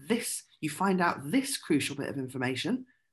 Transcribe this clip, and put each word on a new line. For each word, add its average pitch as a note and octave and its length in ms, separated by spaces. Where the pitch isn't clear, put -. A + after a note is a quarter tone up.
this, - 380
you D#3 100
find F#3 300
out D3+ 320
this C4 240
crucial C#3 400
bit C#3 120
of - 80
information, C3 720